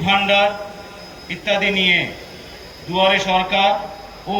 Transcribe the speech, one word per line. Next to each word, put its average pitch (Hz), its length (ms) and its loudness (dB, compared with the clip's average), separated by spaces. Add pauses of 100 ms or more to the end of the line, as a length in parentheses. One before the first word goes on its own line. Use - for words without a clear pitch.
ভাণ্ডার 202 440 4 (800)
ইত্যাদি 196 420 0
নিয়ে 185 280 4 (840)
দুয়ারে 190 360 4 (100)
সরকার 190 400 2 (580)
ও 196 120 -2